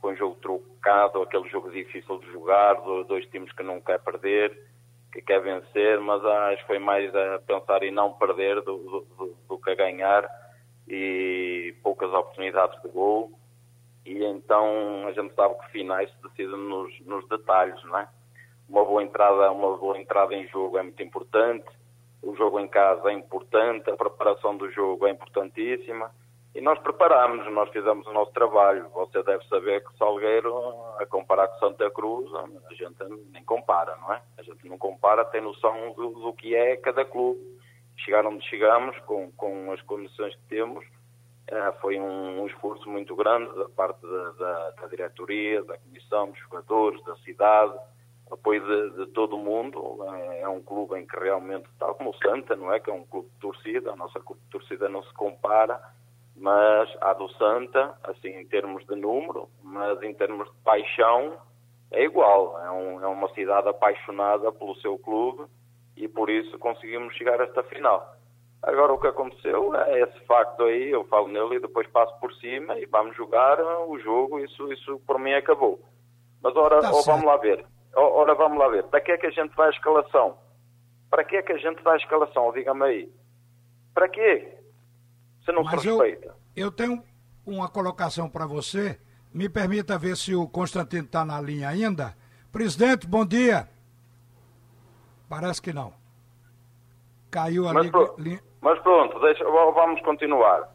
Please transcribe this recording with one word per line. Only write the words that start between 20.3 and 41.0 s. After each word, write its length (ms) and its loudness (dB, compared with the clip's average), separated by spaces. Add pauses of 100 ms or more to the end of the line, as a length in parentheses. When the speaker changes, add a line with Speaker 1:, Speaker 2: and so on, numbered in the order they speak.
Speaker 1:
em 140 -8
jogo 300 -4
é 60 -2
muito 200 -14
importante, 600 -2 (560)
o 140 -10
jogo 240 0
em 80 -6
casa 420 4
é 40 -2
importante, 760 -2
a 80 -4
preparação 580 -2
do 160 -8
jogo 360 -2
é 40 2
importantíssima, 1000 -8 (440)
e 60 -10
nós 180 0
preparamos, 760 4
nós 160 0
fizemos 380 -2
o 60 -12
nosso 180 0
trabalho. 580 4
Você 320 -4
deve 260 -2
saber 360 -2
que 140 -20
Salgueiro, 580 0 (440)
a 60 -6
comparar 420 0
com 120 -10
Santa 320 -2
Cruz, 420 -6
a 400 -14
gente 240 -14 (340)
nem 120 -20
compara, 540 -2
não 140 -8
é? 100 -6 (160)
A 40 -20
gente 260 -20
não 100 -16
compara, 480 2
tem 160 -6
noção 520 -4
do, 160 -8
do 240 -10
que 220 -6
é 220 2
cada 280 -2
clube. 340 -2 (580)
Chegar 280 0
onde 220 -6
chegamos, 540 0
com, 320 -8
com 380 -8
as 120 -10
condições 520 -10
que 140 -20
temos, 340 -6 (640)